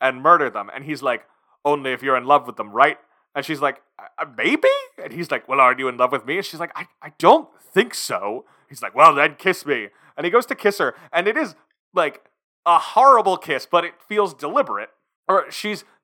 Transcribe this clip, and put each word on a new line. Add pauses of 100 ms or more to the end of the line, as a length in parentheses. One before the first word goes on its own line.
and
murder
them."
And
he's
like, (380)
"Only
if
you're
in
love
with
them,
right?" (360)
And
she's
like, (360)
"Uh, (120)
maybe?" (340)
And
he's
like,
"Well,
are
you
in
love
with
me?"
And
she's
like,
"I, (140)
I
don't (140)
think
so." (240)
He's
like,
"Well,
then
kiss
me." (300)
And
he
goes
to
kiss
her. (200)
And
it
is, (380)
like, (400)
a
horrible
kiss,
but
it
feels
deliberate. (400)
Or
she's (180)